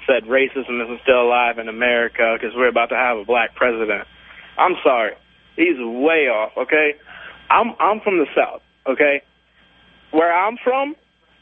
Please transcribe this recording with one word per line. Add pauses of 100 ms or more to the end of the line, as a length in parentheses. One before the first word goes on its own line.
said
racism
isn't
still
alive
in
America
'cause
we're
about
to
have
a
black
president. (520)
I'm
sorry. (400)
He's
way
off,
okay? (540)
I'm,
I'm
from
the
South, (240)
okay? (920)
Where
I'm
from, (460)